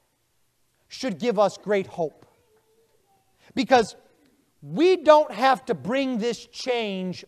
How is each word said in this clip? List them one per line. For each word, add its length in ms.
should 320
give 180
us 200
great 300
hope, 380
because 420
we 360
don't 340
have 340
to 80
bring 440
this 280
change 840